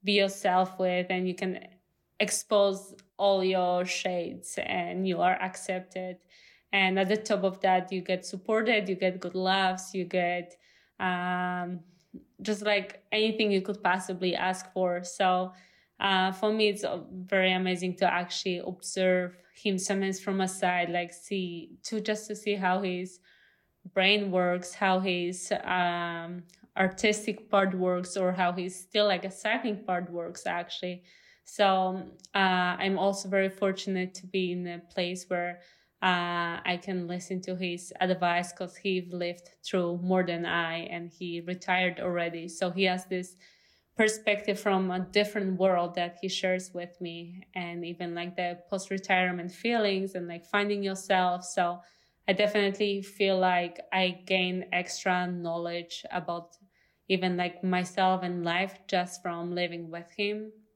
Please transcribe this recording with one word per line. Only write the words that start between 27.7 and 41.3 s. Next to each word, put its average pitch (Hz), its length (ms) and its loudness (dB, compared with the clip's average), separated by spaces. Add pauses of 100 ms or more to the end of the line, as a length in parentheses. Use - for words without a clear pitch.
works, 180 400 0
or 185 160 2
how 180 220 2
his 180 260 -6
still, 208 280 2
like, 185 180 2
a 190 60 -6
cycling 214 520 -2
part 180 260 -2
works, 170 360 -8
actually. 175 580 -6 (400)
So, 190 580 4 (340)
uh, 180 440 4
I'm 190 180 2
also 196 300 2
very 190 220 2
fortunate 190 680 -2
to - 120 -16
be 185 260 0
in 180 140 -4
a 175 120 -8
place 180 480 -4
where, 175 320 -2 (420)
uh, 175 600 0
I 180 180 -2
can 180 260 -4
listen 180 340 -6
to 185 140 -6
his 175 440 -6
advice, 180 540 2
'cause 185 240 -10
he 185 240 0 (100)
lived 175 380 -6 (160)
through 175 320 0
more 185 260 4
than 170 220 -2
I, 170 400 -2 (100)
and 170 140 -8
he 170 320 -8